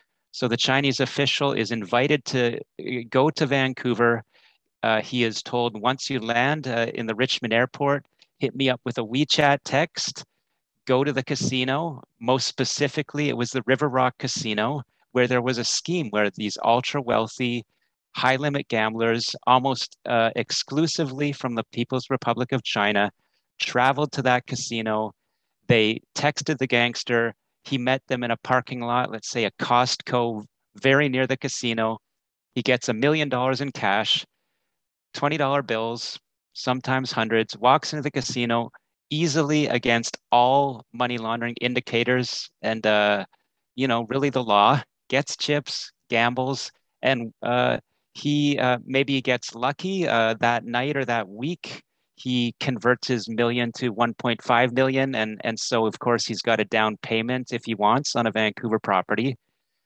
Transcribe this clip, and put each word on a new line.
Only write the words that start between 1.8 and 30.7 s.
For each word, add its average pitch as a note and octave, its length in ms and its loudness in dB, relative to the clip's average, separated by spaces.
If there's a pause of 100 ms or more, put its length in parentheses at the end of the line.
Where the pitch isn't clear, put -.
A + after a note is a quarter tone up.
to, A#2+ 320 0
uh, - 540 -10
go C3+ 200 4
to D#3 160 0
Vancouver. B2 760 0 (580)
Uh, A2 200 2
he B2 200 -2
is A2+ 180 0
told, A#2+ 400 -2
"Once B2+ 300 -2
you C3+ 80 -2
land, B2 480 0
uh, A#2 280 0
in A#2 120 -4
the A2 80 -2
Richmond A2+ 400 0
airport, C#3 500 0 (360)
hit B2 160 -2
me C3+ 120 2
up B2+ 160 0
with B2 140 -6
a A2+ 80 -4
WeChat C#3+ 580 2
text, - 600 -4 (600)
go C3 180 2
to D3 80 0
the C3 100 -2
casino." C3+ 800 -2 (160)
Most B2 300 0
specifically, C#3+ 800 -2
it A#2+ 80 -2
was A#2+ 140 -2
the B2+ 160 -4
River C3+ 220 2
Rock B2+ 300 0
Casino, A#2+ 640 -4 (300)
where B2 160 4
there B2 140 2
was B2 160 -2
a A#2+ 60 -4
scheme D#3+ 460 -2
where G#2 200 2
these G#2 340 -6
ultra B2 360 2
wealthy, A#2 640 -2 (520)
high C3 200 2
limit C#3 320 -2
gamblers, A2+ 680 0 (100)
almost, B2+ 520 2 (100)
uh, A2+ 300 2
exclusively C#3+ 960 -2
from B2 240 -6
the A2+ 160 -2
People's A#2+ 380 -4
Republic A#2+ 420 -2
of C3+ 100 0
China, G#2 480 2 (480)
traveled C3+ 540 0
to C#3 100 -4
that B2 240 2
casino. A2 640 -4 (560)
They A2+ 340 4 (140)
texted D3 440 -2
the C3+ 100 -2
gangster. A#2+ 640 0 (300)
He C3+ 120 -2
met B2+ 300 0
them B2 160 -4
in A#2+ 80 -2
a A#2 60 -2
parking B2+ 460 -2
lot, A#2+ 280 0
let's G#2+ 180 -10
say A#2 180 -2
a G2 120 -4
Costco, A#2+ 840 0 (320)